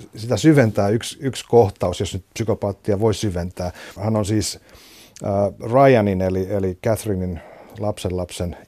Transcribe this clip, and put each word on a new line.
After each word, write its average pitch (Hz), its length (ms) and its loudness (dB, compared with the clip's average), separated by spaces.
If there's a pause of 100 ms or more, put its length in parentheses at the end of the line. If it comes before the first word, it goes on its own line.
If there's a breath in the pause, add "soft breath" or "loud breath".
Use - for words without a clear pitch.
(160)
sitä 117 200 -2
syventää 110 520 4
yksi, 113 320 -2
yksi 131 280 -6
kohtaus, 98 520 2
jos 98 140 -4
nyt 92 100 -10 (100)
psykopaattia 101 680 -2
voi 110 140 2
syventää. 90 580 -6 (280 loud breath)
Hän 110 160 0
on 107 80 0
siis, 101 340 -2 (680 loud breath)
äh, 101 480 -2
Ryanin 113 480 4
eli, 92 320 0
eli 95 320 -2
Catherinein 92 560 -4 (380 loud breath)
lapsenlapsen 90 760 -6 (120)